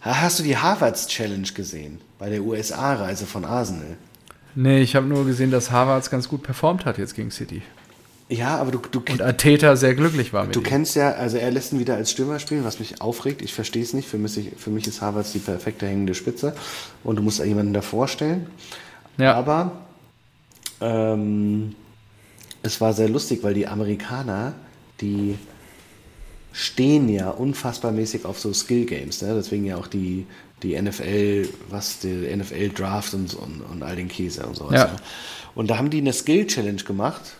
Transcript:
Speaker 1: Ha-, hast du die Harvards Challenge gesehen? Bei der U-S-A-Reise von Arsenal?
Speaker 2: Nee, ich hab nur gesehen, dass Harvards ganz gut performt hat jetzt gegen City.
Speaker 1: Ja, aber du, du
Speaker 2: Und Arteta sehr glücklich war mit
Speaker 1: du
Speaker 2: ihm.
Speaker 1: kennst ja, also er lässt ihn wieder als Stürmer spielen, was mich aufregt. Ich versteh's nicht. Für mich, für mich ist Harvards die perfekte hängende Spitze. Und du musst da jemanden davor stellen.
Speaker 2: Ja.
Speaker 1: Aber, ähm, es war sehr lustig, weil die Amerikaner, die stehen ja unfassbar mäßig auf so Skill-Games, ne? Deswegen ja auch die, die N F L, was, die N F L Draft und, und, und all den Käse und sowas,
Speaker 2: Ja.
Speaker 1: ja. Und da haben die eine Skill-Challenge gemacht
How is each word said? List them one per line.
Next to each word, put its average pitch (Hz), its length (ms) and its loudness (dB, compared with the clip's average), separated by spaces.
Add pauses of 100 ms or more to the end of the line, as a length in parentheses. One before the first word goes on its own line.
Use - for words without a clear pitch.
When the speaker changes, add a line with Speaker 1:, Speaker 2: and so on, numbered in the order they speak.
Speaker 1:
Ha-, 127 200 2
hast 175 160 2
du 180 40 -2
die 143 140 2
Harvards 151 500 2
Challenge 101 480 -4
gesehen? 80 460 -10 (180)
Bei 101 120 -6
der 104 120 -2
U-S-A-Reise 107 840 -2
von 92 180 -6
Arsenal? 92 520 -4 (580)
Speaker 2:
Nee, 135 260 6
ich 127 160 4
hab 135 80 4
nur 139 220 2
gesehen, 131 240 4
dass 123 200 2
Harvards 131 400 4
ganz 127 180 -2
gut 139 140 -4
performt 165 420 0
hat - 140 -2
jetzt - 160 -6
gegen 110 160 -6
City. - 320 -10 (680)
Speaker 1:
Ja, 123 280 0
aber 131 160 0
du, 127 60 0
du - 300 -2
Speaker 2:
Und 127 140 0
Arteta 147 540 8
sehr 127 180 6
glücklich 147 380 2
war 98 140 2
mit 120 100 0
Speaker 1:
du 120 40 4
Speaker 2:
ihm. 110 60 -2
Speaker 1:
kennst 143 300 2
ja, 143 160 4
also 120 240 -2
er 120 160 2
lässt 131 200 -2
ihn 139 60 2
wieder 123 160 2
als 110 160 -2
Stürmer 143 300 -2
spielen, 147 240 -2
was 110 160 -4
mich - 200 -10
aufregt. 135 420 -4
Ich - 120 -8
versteh's 117 380 -4
nicht. 131 160 -2
Für 110 100 -4
mich, 107 380 -2
für - 140 -8
mich 107 180 -2
ist - 120 -8
Harvards 104 320 -2
die 107 60 -2
perfekte 95 480 -4
hängende 98 280 0
Spitze. 143 400 -4 (500)
Und 113 120 0
du 104 60 0
musst 104 160 0
da 73 60 -2
jemanden 104 280 2
davor 107 360 0
stellen. 170 400 -2 (680)
Speaker 2:
Ja. 135 180 6
Speaker 1:
Aber, 151 380 2 (1080)
ähm, 107 960 0 (880)
es - 160 -2
war 113 140 4
sehr 110 140 4
lustig, 113 360 0
weil 104 100 2
die 101 140 0
Amerikaner, 107 840 -4 (460)
die 101 380 -2 (1120)
stehen 139 560 4
ja 95 220 2
unfassbar 127 600 -2
mäßig 110 320 -2
auf 98 160 -8
so 104 120 -4
Skill-Games, 92 680 0
ne? 101 120 -2
Deswegen 104 320 -2
ja 92 100 -4
auch 87 100 -8
die, 92 400 -2 (360)
die 90 120 0
N 90 140 0
F 104 120 -6
L, 101 480 2 (200)
was, 101 320 -6
die 92 260 -2
N 101 140 -2
F 98 100 -6
L 101 200 -2
Draft 101 440 -4
und, 95 200 -4
und, 76 260 -10
und 78 240 -10
all 85 100 -6
den 90 140 -6
Käse - 380 -4
und 57 100 -8
sowas, 76 180 -2
Speaker 2:
Ja. 127 120 6
Speaker 1:
ja. 92 100 -4 (580)
Und 113 160 -2
da 110 80 2
haben 139 120 2
die 156 80 0
eine 139 160 2
Skill-Challenge 127 680 0
gemacht 104 400 -4 (180)